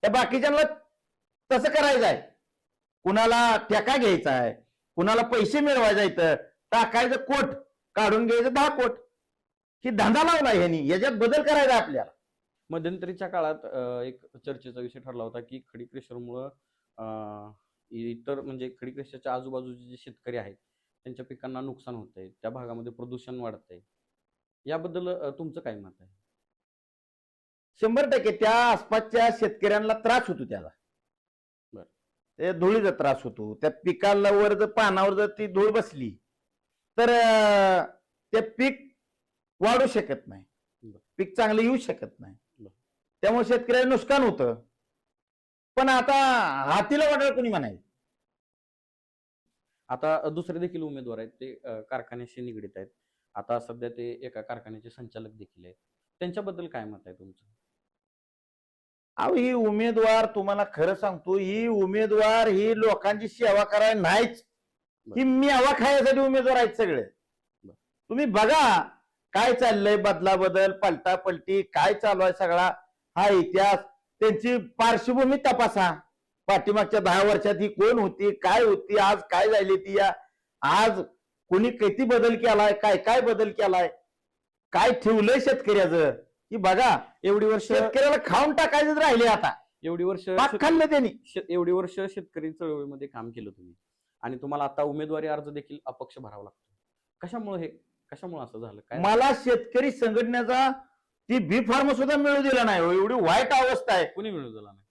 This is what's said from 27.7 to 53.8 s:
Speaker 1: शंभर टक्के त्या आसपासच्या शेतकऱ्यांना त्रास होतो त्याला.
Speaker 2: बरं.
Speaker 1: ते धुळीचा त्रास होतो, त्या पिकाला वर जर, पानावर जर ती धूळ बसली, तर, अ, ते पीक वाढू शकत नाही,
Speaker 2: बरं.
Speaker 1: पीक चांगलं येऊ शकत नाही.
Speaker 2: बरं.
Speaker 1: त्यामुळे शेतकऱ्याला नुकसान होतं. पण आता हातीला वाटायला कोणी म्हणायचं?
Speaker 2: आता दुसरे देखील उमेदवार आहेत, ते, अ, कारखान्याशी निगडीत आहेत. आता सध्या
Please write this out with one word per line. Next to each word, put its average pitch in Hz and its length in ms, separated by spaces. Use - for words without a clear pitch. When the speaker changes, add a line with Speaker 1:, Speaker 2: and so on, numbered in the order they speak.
Speaker 1:
शंभर 233 280
टक्के 226 220
त्या 233 400
आसपासच्या 220 580
शेतकऱ्यांना 208 540
त्रास 226 340
होतो 151 180
त्याला. 87 240
Speaker 2:
बरं. 98 100
Speaker 1:
ते 175 120
धुळीचा 190 400
त्रास 139 320
होतो, 107 320
त्या 151 140
पिकाला 202 640
वर 202 220
जर, 208 120
पानावर 202 480
जर 208 140
ती 208 200
धूळ 196 240
बसली, 143 460
तर, 233 120
अ, 208 760
ते 220 160
पीक - 480
वाढू 240 280
शकत - 400
नाही, 98 180
Speaker 2:
बरं. 104 180
Speaker 1:
पीक 190 200
चांगलं 220 240
येऊ 247 160
शकत - 420
नाही. 95 160
Speaker 2:
बरं. 101 240
Speaker 1:
त्यामुळे 226 240
शेतकऱ्याला 247 440
नुकसान 262 340
होतं. 135 320
पण 262 140
आता 262 240
हातीला 277 380
वाटायला 277 260
कोणी 240 140
म्हणायचं? 127 400
Speaker 2:
आता 151 420
दुसरे 165 300
देखील 175 220
उमेदवार 131 360
आहेत, 113 120
ते, 127 340
अ, 113 180
कारखान्याशी 123 600
निगडीत 110 340
आहेत. 95 120
आता 117 260
सध्या 120 300